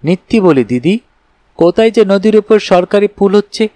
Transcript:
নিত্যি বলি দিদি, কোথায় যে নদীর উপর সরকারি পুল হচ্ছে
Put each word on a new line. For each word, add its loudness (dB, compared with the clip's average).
নিত্যি -2
বলি 2
দিদি, -4
কোথায় 2
যে 0
নদীর 0
উপর 0
সরকারি 0
পুল -2
হচ্ছে -2